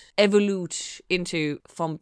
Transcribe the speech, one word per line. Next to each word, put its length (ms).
evolute 920
into 480
thumb 340